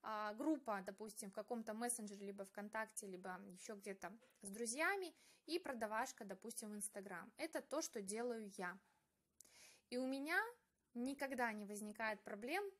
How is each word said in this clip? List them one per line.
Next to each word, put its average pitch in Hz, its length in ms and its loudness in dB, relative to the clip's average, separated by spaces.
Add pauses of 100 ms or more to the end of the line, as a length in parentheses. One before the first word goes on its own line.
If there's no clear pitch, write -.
а, 214 320 2
группа, 254 520 4
допустим, 202 440 -4
в - 40 -20
каком-то 220 400 0
мессенджере, 214 520 0
либо 196 180 -4
ВКонтакте, 214 640 -2
либо 185 400 -6
ещё 196 300 -8
где-то 196 360 -6 (300)
с 202 80 -6
друзьями, 311 640 2 (320)
и 330 120 2
продавашка, 226 680 0
допустим, 208 460 -6
в 208 60 -4
Instagram. 196 600 -6
Это 311 260 0
то, 311 200 2
что 226 200 -2
делаю 220 560 0
я. 185 200 0 (1120)
И 240 60 0
у 262 100 4
меня 277 320 4 (560)
никогда 254 580 2
не 208 120 -4
возникает 208 580 0
проблем 247 420 0 (160)